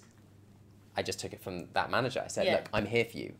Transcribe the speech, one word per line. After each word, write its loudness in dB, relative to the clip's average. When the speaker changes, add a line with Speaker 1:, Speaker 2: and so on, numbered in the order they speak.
Speaker 1:
I 0
just -4
took -8
it -14
from -6
that 2
manager. 2
I -6
said, 0
Speaker 2:
Yeah. 6
Speaker 1:
"Look, -2
I'm 2
here 4
for -8
you. -6